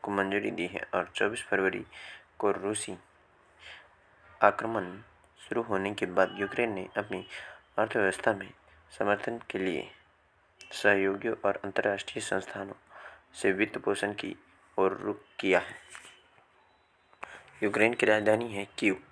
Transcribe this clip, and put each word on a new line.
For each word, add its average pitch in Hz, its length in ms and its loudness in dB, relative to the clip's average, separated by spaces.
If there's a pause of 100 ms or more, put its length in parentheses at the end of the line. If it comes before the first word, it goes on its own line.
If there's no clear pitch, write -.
को 104 100 -6
मंजूरी 98 380 2
दी 87 160 -4
है 95 160 -8 (120)
और 90 200 0
चौबीस 107 280 0
फरवरी 95 420 0 (540)
को 104 140 2
रूसी 98 440 -4 (1400)
आक्रमण 104 500 2 (500)
शुरू 117 220 -4
होने 101 320 -2
के 98 140 -2
बाद 92 300 2
यूक्रेन 107 340 -2
ने 92 140 -6 (100)
अपनी 104 280 -6 (540)
अर्थव्यवस्था 107 560 2
में 98 140 -8 (440)
समर्थन 107 480 0 (100)
के 98 80 -6
लिए 92 300 -2 (840)
सहयोगियों 98 640 2 (100)
और 98 200 2
अंतर्राष्ट्रीय 101 580 -2
संस्थानों 98 580 -6 (540)
से - 180 2
वित्त 101 260 0
पोषण 101 360 0
की - 200 -8 (440)
ओर 95 240 4
रुख 101 220 -6 (160)
किया 92 180 6
है। - 180 -2 (1900)
यूक्रेन 110 320 4
की - 120 4
राजधानी 107 480 4
है 101 120 -4 (120)
कीव 101 340 2